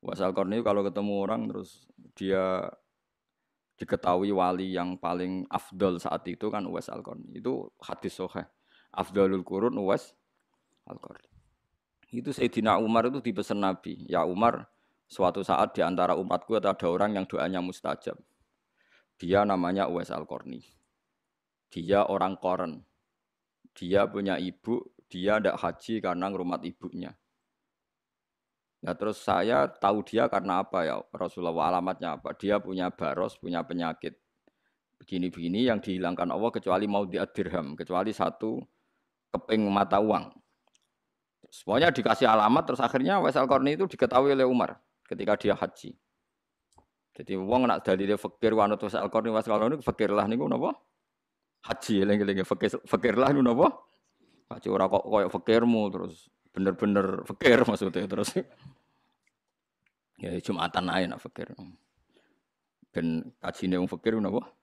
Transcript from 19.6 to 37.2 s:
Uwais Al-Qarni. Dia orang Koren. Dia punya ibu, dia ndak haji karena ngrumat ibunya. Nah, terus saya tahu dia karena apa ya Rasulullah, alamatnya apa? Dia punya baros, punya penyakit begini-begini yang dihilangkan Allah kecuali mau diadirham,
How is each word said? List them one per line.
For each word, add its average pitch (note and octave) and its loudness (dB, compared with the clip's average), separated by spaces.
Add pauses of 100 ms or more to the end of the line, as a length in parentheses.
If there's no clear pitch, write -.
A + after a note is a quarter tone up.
Uwais F2 -6
Al-Qarni. C2 -12 (1120)
Dia F#2+ 4
orang F#2+ 0
Koren. F2+ -4 (880)
Dia G2 2
punya G2 -2
ibu, F#2 -6 (160)
dia G#2+ 0
ndak - 0
haji - -6
karena F#2 -2
ngrumat F2+ -4
ibunya. F2 -12 (1800)
Nah, F2+ -2
terus G#2 -6
saya G#2+ 2
tahu G2+ 0
dia A#2 0
karena F#2+ -2
apa F2+ -2
ya A1+ -4
Rasulullah, E2+ -2
alamatnya F2 -4
apa? - -10
Dia G2+ 0
punya F#2 -6
baros, E2+ -4
punya E2+ -6
penyakit E2 -6 (880)
begini-begini F#2 -2
yang A2 0
dihilangkan F2+ -4
Allah G2+ -2
kecuali G2 0
mau G2+ 0
diadirham, F2+ -4